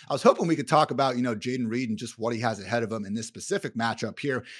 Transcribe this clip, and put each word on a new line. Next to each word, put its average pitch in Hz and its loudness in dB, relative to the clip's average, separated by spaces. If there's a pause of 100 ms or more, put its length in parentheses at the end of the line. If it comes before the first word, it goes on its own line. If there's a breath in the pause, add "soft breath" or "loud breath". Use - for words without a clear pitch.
I 143 0
was 139 -2
hoping 226 6
we 165 2
could 139 -4
talk 151 6
about, 131 2
you 123 0
know, 123 0
Jayden 123 -4
Reed 123 -2
and 110 -2
just 110 -10
what 117 0
he 113 -4
has 113 0
ahead 110 -2
of 104 -4
him 107 -6
in 98 -8
this 113 -6
specific - -4
matchup 113 -2
here 131 -2 (160 loud breath)